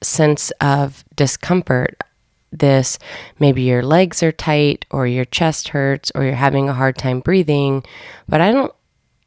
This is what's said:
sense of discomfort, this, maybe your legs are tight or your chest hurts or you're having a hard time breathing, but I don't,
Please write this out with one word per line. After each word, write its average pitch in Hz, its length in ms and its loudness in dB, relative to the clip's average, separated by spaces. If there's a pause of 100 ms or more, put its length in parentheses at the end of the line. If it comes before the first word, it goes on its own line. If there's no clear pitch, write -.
sense 151 480 0 (100)
of 139 440 0 (120)
discomfort, 139 840 -2 (520)
this, 135 460 2 (400)
maybe 131 240 2
your 123 200 2
legs 165 400 2
are 160 100 2
tight 147 580 0
or 131 160 -2
your 123 180 -2
chest - 440 -2
hurts 139 460 -2
or 139 100 -2
you're 131 100 -2
having 139 340 2
a 139 60 -4
hard 131 220 0
time 127 240 -4
breathing, 143 640 0 (440)
but 151 120 2
I 190 120 2
don't, 269 200 0 (540)